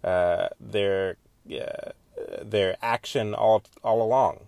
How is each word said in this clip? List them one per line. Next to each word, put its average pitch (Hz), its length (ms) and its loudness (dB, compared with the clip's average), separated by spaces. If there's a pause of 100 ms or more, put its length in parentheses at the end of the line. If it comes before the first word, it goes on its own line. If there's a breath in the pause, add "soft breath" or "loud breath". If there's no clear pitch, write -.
uh, 87 460 0 (100)
their, 98 580 -2 (340)
uh, - 400 -10 (500)
their 104 400 0
action 117 520 -2
all, 110 300 4 (200)
all 113 180 2
along. 113 460 2